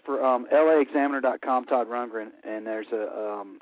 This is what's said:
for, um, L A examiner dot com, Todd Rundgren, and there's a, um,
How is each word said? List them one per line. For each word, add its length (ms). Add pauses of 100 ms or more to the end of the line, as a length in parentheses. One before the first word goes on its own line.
for, 200
um, 260
L 180
A 100
examiner 420
dot 200
com, 240
Todd 220
Rundgren, 400 (200)
and 180
there's 260
a, 260
um, 440